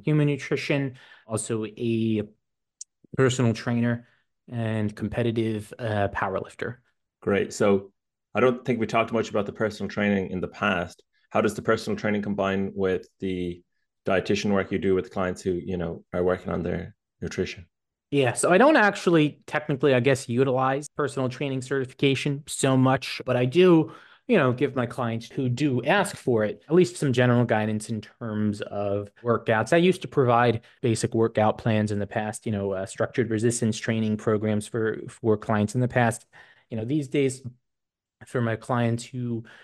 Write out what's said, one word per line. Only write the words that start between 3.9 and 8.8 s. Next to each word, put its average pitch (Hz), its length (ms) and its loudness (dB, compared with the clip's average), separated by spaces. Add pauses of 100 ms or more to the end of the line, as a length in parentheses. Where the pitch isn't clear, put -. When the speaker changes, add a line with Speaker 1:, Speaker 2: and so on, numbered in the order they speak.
Speaker 1:
and 110 480 -4
competitive, 110 840 -4
uh, 107 340 -2
powerlifter. - 640 -6 (460)
Speaker 2:
Great. 98 300 0
So 98 380 2 (460)
I - 20 -2
don't 123 260 2
think 123 140 -2
we 113 80 -2